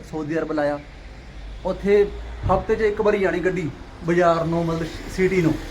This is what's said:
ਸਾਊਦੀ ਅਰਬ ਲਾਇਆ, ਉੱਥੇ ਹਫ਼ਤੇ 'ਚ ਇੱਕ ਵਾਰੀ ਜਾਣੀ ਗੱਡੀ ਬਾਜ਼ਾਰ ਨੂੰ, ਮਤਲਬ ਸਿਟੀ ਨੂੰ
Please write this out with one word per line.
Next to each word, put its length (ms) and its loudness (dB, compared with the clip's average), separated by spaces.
ਸਾਊਦੀ 260 -4
ਅਰਬ 140 -2
ਲਾਇਆ, 280 0
ਉੱਥੇ 440 4
ਹਫ਼ਤੇ 220 2
'ਚ 60 -2
ਇੱਕ 200 2
ਵਾਰੀ 180 4
ਜਾਣੀ 200 2
ਗੱਡੀ 320 -2
ਬਾਜ਼ਾਰ 420 4
ਨੂੰ, 200 0
ਮਤਲਬ 220 -2
ਸਿਟੀ 260 4
ਨੂੰ 120 4